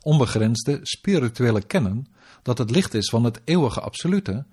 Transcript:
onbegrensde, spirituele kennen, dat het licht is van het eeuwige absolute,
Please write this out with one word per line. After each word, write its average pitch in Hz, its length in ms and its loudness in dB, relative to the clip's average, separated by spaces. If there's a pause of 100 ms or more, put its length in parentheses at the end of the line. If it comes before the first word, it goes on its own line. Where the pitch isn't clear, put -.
onbegrensde, 120 800 2
spirituele 120 800 0
kennen, 120 440 -2 (360)
dat 123 160 -2
het 113 120 -2
licht 175 240 0
is 104 160 -2
van 117 140 2
het 113 200 -2
eeuwige 160 360 0
absolute, 165 720 -4